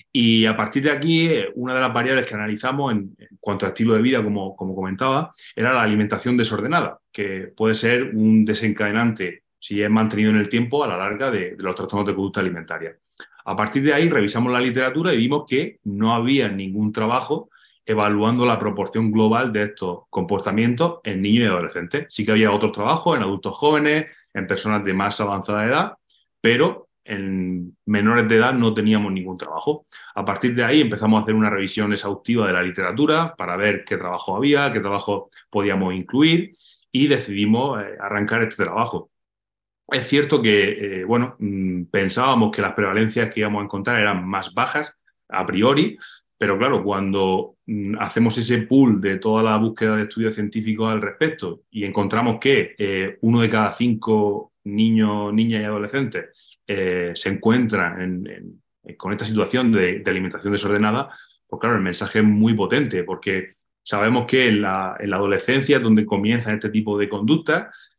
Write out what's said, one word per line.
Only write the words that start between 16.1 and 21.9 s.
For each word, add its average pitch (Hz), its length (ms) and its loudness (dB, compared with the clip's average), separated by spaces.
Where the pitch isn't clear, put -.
había 117 360 0
ningún 98 420 -4
trabajo 120 580 -2
evaluando 107 560 2
la 113 140 2
proporción 104 540 -2
global 110 400 2
de 104 100 0
estos 92 460 -8
comportamientos 110 960 0
en 95 160 -4
niños 110 240 4
y - 20 4
adolescentes. 87 640 -4